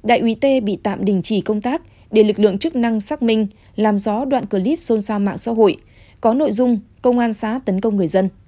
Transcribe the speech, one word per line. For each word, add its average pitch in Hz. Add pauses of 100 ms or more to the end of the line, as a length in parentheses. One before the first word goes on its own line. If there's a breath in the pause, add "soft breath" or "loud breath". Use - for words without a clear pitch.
Đại 226
úy 226
T 226 (200)
bị 196
tạm 202
đình 190
chỉ 208
công 214
tác 269 (280 soft breath)
để 220
lực 208
lượng 202
chức 320
năng 233
xác 294
minh, 220 (300 soft breath)
làm 208
rõ 214
đoạn 262
clip 214
xôn 220
xao 208
mạng 196
xã 233
hội, 220 (440 soft breath)
có 226
nội 277
dung 240 (240)
công 240
an 233
xã 220
tấn 190
công 208
người 180
dân. 190 (200)